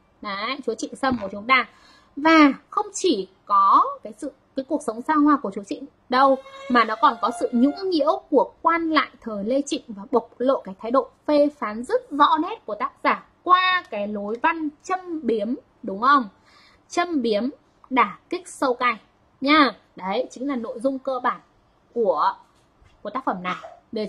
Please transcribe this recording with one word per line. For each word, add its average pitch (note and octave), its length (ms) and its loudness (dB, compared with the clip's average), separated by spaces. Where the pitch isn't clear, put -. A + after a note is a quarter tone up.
Đấy, G#3+ 440 -8
chúa A3+ 100 -4
Trịnh - 200 -10
Sâm C4 260 0
của G3 100 -8
chúng G#3 160 -12
ta. B3+ 200 2
Và D4+ 380 4
không G#4 240 -4
chỉ A3 340 0
có G3+ 380 4
cái G#3+ 140 -14
sự, C#4 140 -10
cái C4 140 -6
cuộc D4 140 -2
sống A3+ 180 -6
xa D#4 120 -2
hoa D4 280 4
của G3+ 140 -6
chúa G3+ 80 -10
Trịnh C#4 220 -10
đâu, C4+ 280 4
mà A#3+ 140 4
nó A3 180 -2
còn C4+ 200 4
có A3 180 0
sự C4+ 120 -2
nhũng C#4+ 380 2
nhiễu D#4+ 400 2
của A#3 220 4
quan E4 280 0
lại D4+ 180 2
thời G#3 220 -8
Lê B3+ 180 0
Trịnh D4 260 -6
và G3 240 -14
bộc A#3 260 2
lộ B3+ 240 0
cái G3 200 -14
thái A3+ 100 -6
độ B3+ 160 2
phê D4 240 4
phán A3 240 -6
rất B4+ 280 -4
rõ D#4 300 4
nét G4+ 240 -6
của G#3 100 -8
tác - 160 -6
giả G#3+ 200 0
qua F#4 460 2
cái G#3 180 -6
lối G#3 340 -6
văn D#4+ 280 0
châm F#4 160 -4
biếm, A3 300 -2
đúng G3 180 -4
không? C4+ 220 6
Châm E4+ 320 -2
biếm, A3+ 280 0
đả A3+ 280 0
kích F4+ 180 -8
sâu C4 260 -2
cay A#3+ 200 -2
nha. C#4 300 4
Đấy, G3 360 -4
chính B3+ 160 -8
là C#4+ 80 -4
nội A3+ 240 -8
dung C4 200 -2
cơ C4 240 -6
bản A#3 160 -2
của, F3+ 400 2
của G#3 80 -10
tác B3+ 160 -8
phẩm F#3+ 180 -4
này. F3+ 120 -4
Được G#3+ 180 -6